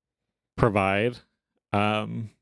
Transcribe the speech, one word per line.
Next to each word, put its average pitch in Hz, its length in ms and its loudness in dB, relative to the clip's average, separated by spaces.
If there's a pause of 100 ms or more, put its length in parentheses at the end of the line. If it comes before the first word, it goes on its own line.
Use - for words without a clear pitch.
(560)
provide. 104 640 2 (540)
Um, 107 580 -2 (120)